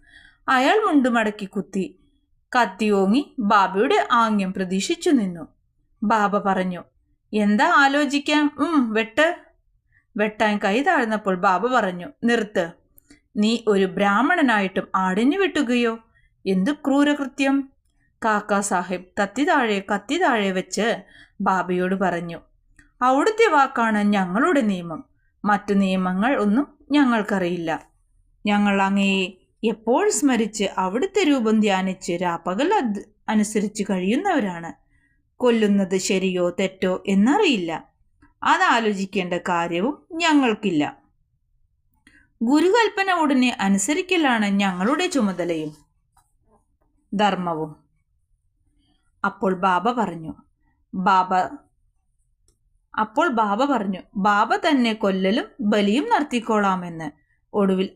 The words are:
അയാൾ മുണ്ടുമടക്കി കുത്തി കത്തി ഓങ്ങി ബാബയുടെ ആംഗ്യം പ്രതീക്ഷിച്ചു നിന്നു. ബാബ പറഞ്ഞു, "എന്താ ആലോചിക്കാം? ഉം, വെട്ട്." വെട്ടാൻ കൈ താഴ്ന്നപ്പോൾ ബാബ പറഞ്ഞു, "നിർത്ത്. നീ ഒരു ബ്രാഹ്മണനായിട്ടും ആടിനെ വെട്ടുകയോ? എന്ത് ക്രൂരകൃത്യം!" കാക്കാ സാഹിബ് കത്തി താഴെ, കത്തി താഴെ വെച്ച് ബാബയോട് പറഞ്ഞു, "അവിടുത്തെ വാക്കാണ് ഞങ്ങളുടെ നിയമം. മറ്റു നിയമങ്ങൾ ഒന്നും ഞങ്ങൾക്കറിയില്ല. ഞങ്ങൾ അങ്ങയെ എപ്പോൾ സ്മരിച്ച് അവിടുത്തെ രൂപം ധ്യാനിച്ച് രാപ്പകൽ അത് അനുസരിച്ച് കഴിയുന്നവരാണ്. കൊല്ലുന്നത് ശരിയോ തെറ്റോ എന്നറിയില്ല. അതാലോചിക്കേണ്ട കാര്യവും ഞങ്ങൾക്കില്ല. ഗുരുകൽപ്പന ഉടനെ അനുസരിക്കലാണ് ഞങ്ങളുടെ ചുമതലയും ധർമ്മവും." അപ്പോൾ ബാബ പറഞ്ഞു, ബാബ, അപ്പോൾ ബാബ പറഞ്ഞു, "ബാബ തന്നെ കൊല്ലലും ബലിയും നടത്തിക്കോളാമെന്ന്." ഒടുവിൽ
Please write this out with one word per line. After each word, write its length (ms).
അയാൾ 380
മുണ്ടുമടക്കി 580
കുത്തി 540
കത്തി 300
ഓങ്ങി 480
ബാബയുടെ 760
ആംഗ്യം 400
പ്രതീക്ഷിച്ചു 580
നിന്നു. 380
ബാബ 360
പറഞ്ഞു, 460
"എന്താ 340
ആലോചിക്കാം? 920
ഉം, 340
വെട്ട്." 480
വെട്ടാൻ 480
കൈ 180
താഴ്ന്നപ്പോൾ 520
ബാബ 320
പറഞ്ഞു, 420
"നിർത്ത്. 480
നീ 220
ഒരു 160
ബ്രാഹ്മണനായിട്ടും 1120
ആടിനെ 440
വെട്ടുകയോ? 600
എന്ത് 260
ക്രൂരകൃത്യം!" 1000
കാക്കാ 360
സാഹിബ് 640
കത്തി 220
താഴെ, 380
കത്തി 240
താഴെ 320
വെച്ച് 520
ബാബയോട് 540
പറഞ്ഞു, 460
"അവിടുത്തെ 460
വാക്കാണ് 500
ഞങ്ങളുടെ 600
നിയമം. 440
മറ്റു 300
നിയമങ്ങൾ 640
ഒന്നും 420
ഞങ്ങൾക്കറിയില്ല. 960
ഞങ്ങൾ 360
അങ്ങയെ 560
എപ്പോൾ 460
സ്മരിച്ച് 540
അവിടുത്തെ 460
രൂപം 360
ധ്യാനിച്ച് 640
രാപ്പകൽ 520
അത് 400
അനുസരിച്ച് 540
കഴിയുന്നവരാണ്. 880
കൊല്ലുന്നത് 600
ശരിയോ 520
തെറ്റോ 560
എന്നറിയില്ല. 840
അതാലോചിക്കേണ്ട 920
കാര്യവും 800
ഞങ്ങൾക്കില്ല. 840
ഗുരുകൽപ്പന 720
ഉടനെ 480
അനുസരിക്കലാണ് 880
ഞങ്ങളുടെ 600
ചുമതലയും 720
ധർമ്മവും." 600
അപ്പോൾ 300
ബാബ 360
പറഞ്ഞു, 440
ബാബ, 640
അപ്പോൾ 280
ബാബ 360
പറഞ്ഞു, 360
"ബാബ 400
തന്നെ 360
കൊല്ലലും 520
ബലിയും 480
നടത്തിക്കോളാമെന്ന്." 1040
ഒടുവിൽ 440